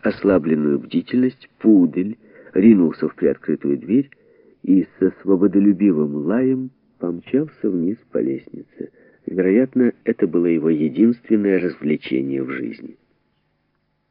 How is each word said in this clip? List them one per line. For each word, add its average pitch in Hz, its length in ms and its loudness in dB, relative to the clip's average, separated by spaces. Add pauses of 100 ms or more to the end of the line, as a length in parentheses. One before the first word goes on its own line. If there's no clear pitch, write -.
ослабленную 78 800 0
бдительность, - 720 -4 (100)
пудель 92 580 2 (360)
ринулся 95 540 4
в - 80 -8
приоткрытую 71 640 -2
дверь 110 320 -2 (540)
и 92 240 2 (120)
со 92 220 0
свободолюбивым 92 1040 0
лаем 131 460 -2 (280)
помчался 104 680 -6
вниз 90 280 -4 (140)
по - 80 -4
лестнице. - 720 -10 (340)
Вероятно, 117 680 0 (100)
это 113 240 -2
было 85 180 0
его 80 240 0
единственное 101 920 0
развлечение 69 840 -4
в 65 60 -10
жизни. 58 480 -12 (1120)